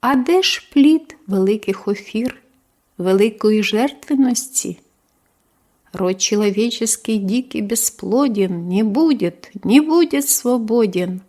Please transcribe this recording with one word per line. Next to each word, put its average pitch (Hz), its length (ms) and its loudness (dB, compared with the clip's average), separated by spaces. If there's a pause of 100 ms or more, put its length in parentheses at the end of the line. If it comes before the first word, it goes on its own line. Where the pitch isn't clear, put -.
А 254 140 0
де 330 280 2
ж - 300 -4
плід 311 440 4 (100)
великих 196 600 -2
офір, 220 540 -6 (560)
великої 214 640 2
жертвеності? 247 1160 -2 (1120)
Род 190 300 -4
человеческий 214 960 -2
дикий 214 440 -4
бесплоден, 202 1040 -2
не 196 160 2
будет, 220 680 0 (140)
не 262 160 6
будет 311 480 0
свободен. 214 1000 -2